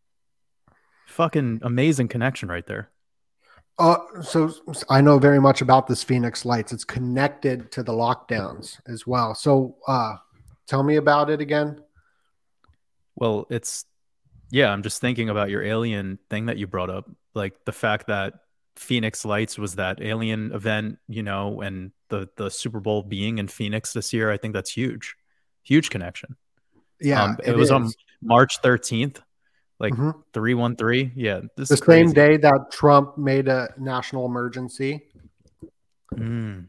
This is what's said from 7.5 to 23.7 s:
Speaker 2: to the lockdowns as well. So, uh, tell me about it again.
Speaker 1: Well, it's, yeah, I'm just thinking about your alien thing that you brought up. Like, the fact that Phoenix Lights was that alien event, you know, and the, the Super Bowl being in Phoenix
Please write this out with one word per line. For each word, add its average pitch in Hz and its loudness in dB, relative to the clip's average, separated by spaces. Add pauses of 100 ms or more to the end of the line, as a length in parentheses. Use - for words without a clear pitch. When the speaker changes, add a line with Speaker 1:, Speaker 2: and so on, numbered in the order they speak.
Speaker 2:
to 131 -8
the 117 -6
lockdowns 113 -4
as 113 -14
well. 120 -2
So, 135 2 (100)
uh, 120 -2 (500)
tell 139 -2
me 147 2
about 147 4
it 151 -2
again. 147 -4 (1300)
Speaker 1:
Well, 110 -2
it's, - -10 (640)
yeah, 123 4
I'm 101 -4
just 101 -8
thinking 120 -2
about 104 -2
your 101 -4
alien 104 -4 (100)
thing 110 -6
that 113 -6
you 101 -6
brought 92 -6
up. 95 -12 (240)
Like, 98 -8
the 107 -8
fact 107 -4
that 101 -4 (420)
Phoenix 113 -4
Lights 107 -4
was 98 -10
that 95 -6
alien 110 -6
event, 107 -6 (100)
you 110 -10
know, 101 -8
and 95 -10 (160)
the, 98 -8
the 101 -8
Super 113 -8
Bowl 104 -2
being 101 -6
in 101 -6
Phoenix 107 -8